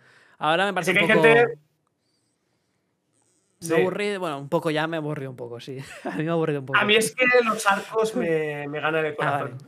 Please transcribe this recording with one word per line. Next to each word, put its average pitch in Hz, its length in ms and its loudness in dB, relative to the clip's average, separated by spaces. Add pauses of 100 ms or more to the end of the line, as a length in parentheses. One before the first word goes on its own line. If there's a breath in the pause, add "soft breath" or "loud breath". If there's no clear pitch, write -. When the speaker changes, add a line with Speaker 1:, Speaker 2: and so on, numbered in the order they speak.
(400 soft breath)
Speaker 1:
Ahora 165 260 2
me 202 60 -2
parece 180 220 0
Speaker 2:
Sé 196 60 4
Speaker 1:
un - 60 2
Speaker 2:
que 220 60 4
hay 202 60 6
Speaker 1:
poco 156 100 8
Speaker 2:
gente 233 300 4 (2000)
Speaker 1:
me 170 60 -12
Speaker 2:
Sí. 165 80 0
Speaker 1:
aburrí, 190 440 0
bueno, 160 200 -4
un 139 100 -10
poco 165 220 0
ya 151 160 0
me 165 120 -4
aburrió 147 320 -6
un 127 60 -14
poco, 120 220 -12
sí. 131 200 -12
<laughs> - 260 -18
A - 60 -6
mí 190 120 -4
me 160 80 -2
ha 170 40 0
aburrido 160 260 0
un 131 60 -12
poco. 202 120 0
Speaker 2:
A 208 60 2
mí 208 100 4
es 220 180 2
que 254 120 0 (200)
los 214 220 -2
arcos 202 480 0
me, 156 540 -2
me 147 100 -8
ganan 156 260 0
el 151 140 -4
Speaker 1:
Ah, 151 120 0
vale. 143 200 -4
Speaker 2:
corazón. - 180 -14